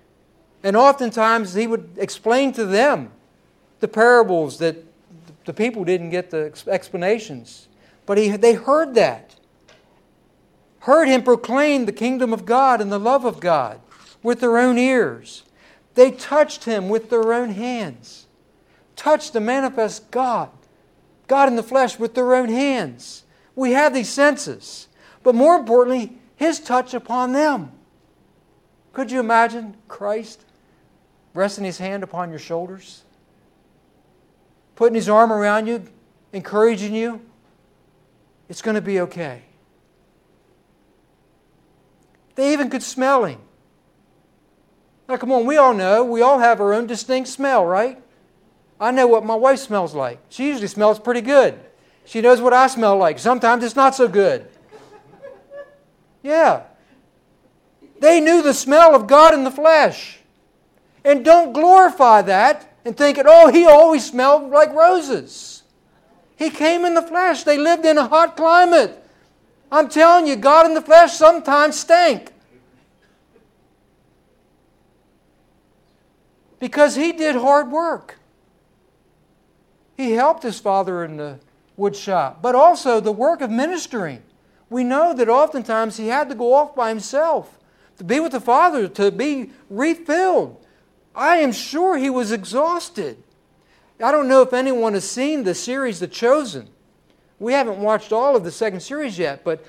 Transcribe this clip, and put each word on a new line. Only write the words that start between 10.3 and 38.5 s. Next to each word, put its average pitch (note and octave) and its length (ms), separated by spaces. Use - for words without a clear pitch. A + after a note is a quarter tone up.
Heard D4 280
him C4 140
proclaim B3+ 640
the G3+ 60
kingdom B3 400
of G3 140
God B3 340
and G3+ 120
the G3+ 60
love A#3+ 260
of F#3+ 160
God C#3+ 400
with A#3+ 180
their A#3 180
own B3 200
ears. A3 640
They B3+ 180
touched D4 520
him G#3 240
with A3 220
their A3+ 220
own A#3+ 180
hands. G3+ 760
Touched D4+ 380
the A3+ 80
manifest B3 720
God, A#3+ 380
God C#4 220
in B3 80
the A3+ 80
flesh C4 340
with A3+ 160
their B3+ 200
own B3+ 140
hands. A#3 760
We B3+ 140
have C#4+ 200
these A#3+ 160
senses. - 800
But B3+ 100
more D4 220
importantly, B3 600
his D#4 240
touch B3+ 340
upon B3 380
them. C4 400
Could C4 180
you C4 80
imagine A3+ 580
Christ A3 560
resting G3+ 300
his F3+ 140
hand F#3+ 260
upon F3 260
your D#3+ 80
shoulders? F3+ 640
Putting A#3 180
his G3+ 140
arm A3 240
around G#3 340
you, A#3 160
encouraging G#3 640
you? A3+ 260
It's - 140